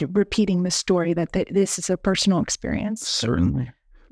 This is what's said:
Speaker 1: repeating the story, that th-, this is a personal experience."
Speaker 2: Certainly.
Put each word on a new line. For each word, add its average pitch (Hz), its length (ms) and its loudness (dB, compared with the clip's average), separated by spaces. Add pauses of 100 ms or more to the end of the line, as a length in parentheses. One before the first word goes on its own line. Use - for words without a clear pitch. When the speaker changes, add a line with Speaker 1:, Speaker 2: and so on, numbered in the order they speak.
(120)
Speaker 1:
repeating 196 500 2
the 180 80 0
story, 175 440 0
that 165 180 -2
th-, - 180 -2
this 190 300 0
is - 100 -6
a 180 60 2
personal 185 440 2
experience." - 680 -4
Speaker 2:
Certainly. 123 640 0 (400)